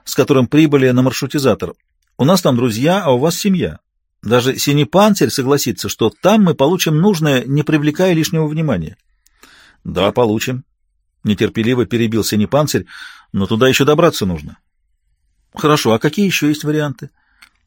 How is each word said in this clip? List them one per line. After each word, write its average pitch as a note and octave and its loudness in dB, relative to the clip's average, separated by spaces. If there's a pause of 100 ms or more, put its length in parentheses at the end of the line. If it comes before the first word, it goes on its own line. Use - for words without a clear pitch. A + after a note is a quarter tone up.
с - -12
которым C3 2
прибыли D3 4
на B2+ 2
маршрутизатор. B2+ -2 (420)
У B2 0
нас F#3 4
там C3+ 0
друзья, C3 0
а D3 0
у B2 2
вас E3 0
семья. D3 -2 (420)
Даже A#2+ 0
Синий C#3+ 0
Панцирь F#3+ 2
согласится, C3 -2
что A2 -2
там G#3 2
мы E3+ 2
получим F3 0
нужное, D#3 0
не C#3+ 0
привлекая D3+ 0
лишнего D#3+ -2
внимания". C#3+ -4 (880)
"Да, F2+ 0
получим", B2 -2 (600)
нетерпеливо A2 0
перебил A2+ -2
Синий G#2 -2
Панцирь, C#3 -2 (460)
"но F#2+ -2
туда A#2 2
ещё C3 2
добраться D3+ 0
нужно". D2+ -8 (960)
"Хорошо, D3 0
а A2+ 0
какие D#3 0
ещё E3+ -2
есть D3+ -2
варианты?" D3 -6 (580)